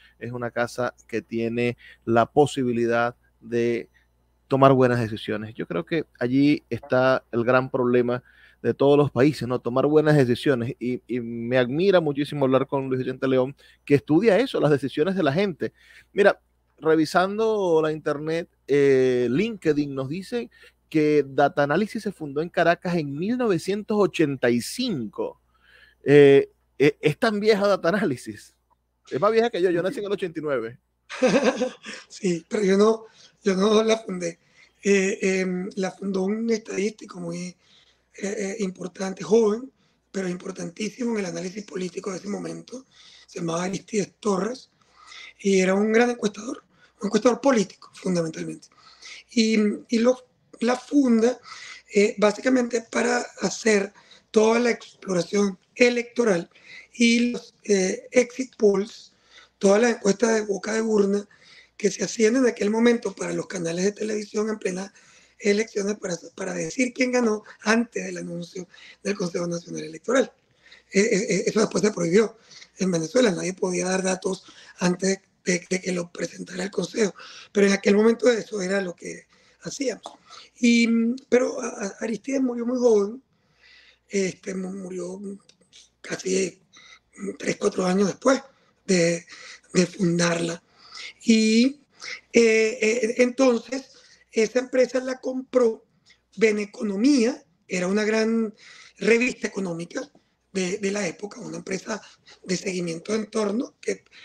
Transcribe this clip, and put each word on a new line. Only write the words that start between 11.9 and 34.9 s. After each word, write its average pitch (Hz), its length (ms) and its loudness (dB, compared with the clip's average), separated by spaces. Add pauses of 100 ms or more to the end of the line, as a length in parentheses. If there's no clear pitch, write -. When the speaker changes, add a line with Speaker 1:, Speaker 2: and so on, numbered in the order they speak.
Speaker 1:
muchísimo 147 460 -2
hablar 131 220 2
con 135 220 -4
Luis 131 100 -4
Vicente 131 280 -6
León, 131 280 0 (300)
que 143 100 -2
estudia 180 420 2
eso, 240 220 -2
las 147 100 2
decisiones 151 460 0
de 190 80 -2
la 135 100 0
gente. 170 400 -4 (400)
Mira, 190 280 2 (380)
revisando 180 1000 2
la 156 100 0
internet, 156 580 -6 (180)
eh, 131 640 4
LinkedIn 147 640 -2
nos 131 140 -6
dice 196 400 -8 (400)
que 151 380 2
Data 139 360 2
Analysis 190 400 -2
se 202 100 -6
fundó 147 280 -8
en 170 60 -4
Caracas 170 480 0
en 143 220 -4
mil 208 200 -4
novecientos 208 600 -2
ochenta 143 500 2
y 120 120 2
cinco. 117 800 -6 (640)
Eh, 139 460 8 (300)
eh, 143 220 4
es 143 180 0
tan 208 220 0
vieja 208 260 4
Data 185 220 2
Analysis. 151 640 -4 (540)
Es 127 100 -4
más 202 120 4
vieja 226 180 2
que 185 120 -6
yo, 185 80 2
yo 170 140 0
nací 190 160 -4
en 202 60 -6
el 196 80 -6
ochenta 170 260 -6
y 147 40 -8
nueve. 127 360 -6 (300)
Speaker 2:
<laughs> 254 1000 -2
Sí, 175 380 -4
pero 208 160 -4
yo 190 140 4
no, 220 280 2 (380)
yo 190 120 2
no 214 280 4
la 220 140 2
fundé. 175 420 -8 (440)
Eh, 196 380 2